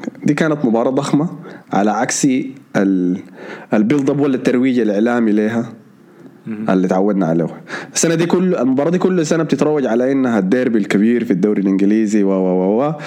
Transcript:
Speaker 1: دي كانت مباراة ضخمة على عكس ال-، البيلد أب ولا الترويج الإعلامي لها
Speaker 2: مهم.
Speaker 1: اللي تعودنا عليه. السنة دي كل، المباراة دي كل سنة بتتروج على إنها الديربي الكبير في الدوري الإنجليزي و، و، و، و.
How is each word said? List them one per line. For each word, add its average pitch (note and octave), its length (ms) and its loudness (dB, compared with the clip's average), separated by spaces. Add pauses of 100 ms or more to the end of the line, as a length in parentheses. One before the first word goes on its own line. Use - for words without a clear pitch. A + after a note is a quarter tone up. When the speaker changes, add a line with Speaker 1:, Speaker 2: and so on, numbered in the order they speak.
(240)
Speaker 1:
دي D3+ 100 2
كانت D3+ 300 -2
مباراة A#2 260 2
ضخمة C#3+ 380 -2 (440)
على G2+ 180 2
عكس - 380 0 (480)
ال-، F#2+ 420 2 (560)
البيلد C3+ 360 2
أب C#3+ 100 0
ولا C#3 140 2
الترويج B2+ 440 0
الإعلامي A2 540 2
لها A2 400 -2 (720)
Speaker 2:
مهم. A2 240 -6
Speaker 1:
اللي F#2 180 2
تعودنا F#2+ 380 0
عليه. E2 200 0 (480)
السنة E3 200 0
دي E3 120 0
كل، F3+ 280 0
المباراة C3 360 0
دي F3+ 80 0
كل F3+ 280 0
سنة E3 160 0
بتتروج D3 440 0
على A#2+ 260 0
إنها C3 260 0
الديربي A#2 400 2
الكبير A2 460 2
في A#2 60 -2
الدوري G2+ 320 2
الإنجليزي G2+ 600 2
و، G2 80 2
و، G2 40 2
و، F#2 540 2
و. D#3+ 60 -4 (120)